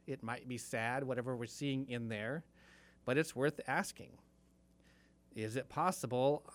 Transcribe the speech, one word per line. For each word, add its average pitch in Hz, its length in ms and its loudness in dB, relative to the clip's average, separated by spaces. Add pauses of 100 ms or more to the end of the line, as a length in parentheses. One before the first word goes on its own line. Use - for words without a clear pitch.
It 131 160 -6
might 120 260 -6
be 123 100 -4
sad, 120 460 0
whatever 127 320 0
we're 120 100 -2
seeing 135 420 0
in 120 220 -2
there, 113 340 -2 (640)
but 127 120 4
it's 156 180 2
worth 143 320 2
asking. 135 520 -2 (1160)
Is 110 200 -4
it 131 140 -4
possible 143 760 2 (120)